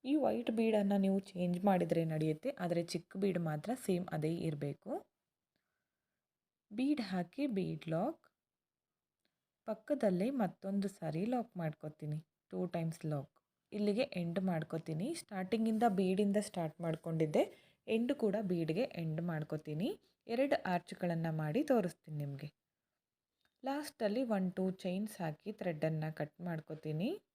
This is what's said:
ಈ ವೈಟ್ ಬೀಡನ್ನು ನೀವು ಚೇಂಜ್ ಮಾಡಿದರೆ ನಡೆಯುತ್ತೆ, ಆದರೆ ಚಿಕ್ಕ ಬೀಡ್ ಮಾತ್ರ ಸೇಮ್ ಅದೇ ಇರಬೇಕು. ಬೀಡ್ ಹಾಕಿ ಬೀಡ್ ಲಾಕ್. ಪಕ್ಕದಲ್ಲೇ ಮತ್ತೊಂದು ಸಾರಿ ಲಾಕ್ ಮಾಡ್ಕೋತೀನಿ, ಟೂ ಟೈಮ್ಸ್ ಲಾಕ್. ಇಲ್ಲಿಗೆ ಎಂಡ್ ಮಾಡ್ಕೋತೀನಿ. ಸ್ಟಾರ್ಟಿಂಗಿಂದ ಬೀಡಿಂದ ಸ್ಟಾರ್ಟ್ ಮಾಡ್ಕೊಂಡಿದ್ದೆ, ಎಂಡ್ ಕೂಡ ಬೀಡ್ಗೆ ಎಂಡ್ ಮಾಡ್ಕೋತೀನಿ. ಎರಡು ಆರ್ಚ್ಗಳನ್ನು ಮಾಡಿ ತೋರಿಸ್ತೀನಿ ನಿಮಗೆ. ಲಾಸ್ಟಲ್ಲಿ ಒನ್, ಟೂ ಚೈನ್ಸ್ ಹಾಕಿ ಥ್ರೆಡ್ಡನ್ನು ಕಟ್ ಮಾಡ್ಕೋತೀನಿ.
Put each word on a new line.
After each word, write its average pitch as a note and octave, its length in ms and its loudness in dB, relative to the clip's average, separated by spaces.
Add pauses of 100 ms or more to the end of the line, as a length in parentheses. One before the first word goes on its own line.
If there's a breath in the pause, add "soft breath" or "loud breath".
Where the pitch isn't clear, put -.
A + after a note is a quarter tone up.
(100)
ಈ - 20 6 (100)
ವೈಟ್ A3+ 360 2
ಬೀಡನ್ನು G#3 440 4
ನೀವು F#3+ 140 4 (140)
ಚೇಂಜ್ F3 260 0 (120)
ಮಾಡಿದರೆ F3 340 4 (100)
ನಡೆಯುತ್ತೆ, D#3 380 0 (140)
ಆದರೆ E3+ 180 0 (100)
ಚಿಕ್ಕ - 300 -6
ಬೀಡ್ F#3+ 160 2 (100)
ಮಾತ್ರ D3+ 220 -4 (160)
ಸೇಮ್ F3+ 200 2 (100)
ಅದೇ D#3 140 0 (160)
ಇರಬೇಕು. D3 440 -4 (1900)
ಬೀಡ್ C#4 300 2
ಹಾಕಿ F#3 360 -2 (120)
ಬೀಡ್ D#3+ 280 -2 (100)
ಲಾಕ್. A3+ 280 0 (1500)
ಪಕ್ಕದಲ್ಲೇ G#3+ 600 2 (140)
ಮತ್ತೊಂದು G3 540 -2
ಸಾರಿ D#3+ 280 -2 (100)
ಲಾಕ್ A#3+ 180 -4 (100)
ಮಾಡ್ಕೋತೀನಿ, D3+ 560 -6 (320)
ಟೂ F#3 100 -4 (160)
ಟೈಮ್ಸ್ E3 260 -2 (100)
ಲಾಕ್. C#3 220 -4 (440)
ಇಲ್ಲಿಗೆ G#3 280 2 (160)
ಎಂಡ್ E3+ 280 -2
ಮಾಡ್ಕೋತೀನಿ. E3 580 -2 (140)
ಸ್ಟಾರ್ಟಿಂಗಿಂದ A3 600 0 (160)
ಬೀಡಿಂದ G3 380 4 (120)
ಸ್ಟಾರ್ಟ್ D#3+ 260 -4 (100)
ಮಾಡ್ಕೊಂಡಿದ್ದೆ, D#3+ 580 2 (520 loud breath)
ಎಂಡ್ B3 180 2 (100)
ಕೂಡ G3+ 120 2 (160)
ಬೀಡ್ಗೆ E3 340 2 (180)
ಎಂಡ್ D#3+ 180 -2 (100)
ಮಾಡ್ಕೋತೀನಿ. D#3 580 -4 (360 soft breath)
ಎರಡು C4 320 0 (160)
ಆರ್ಚ್ಗಳನ್ನು E3+ 580 -2 (120)
ಮಾಡಿ D#3 180 2 (100)
ತೋರಿಸ್ತೀನಿ E3+ 520 0
ನಿಮಗೆ. C#3+ 260 -8 (1160)
ಲಾಸ್ಟಲ್ಲಿ C4+ 540 -2 (140)
ಒನ್, F#3+ 120 2 (100)
ಟೂ F#3 80 2 (180)
ಚೈನ್ಸ್ F#3+ 400 -2
ಹಾಕಿ D#3 280 -6 (100)
ಥ್ರೆಡ್ಡನ್ನು D#3+ 480 -2 (100)
ಕಟ್ D3+ 180 -6 (100)
ಮಾಡ್ಕೋತೀನಿ. D#3 640 -4 (240)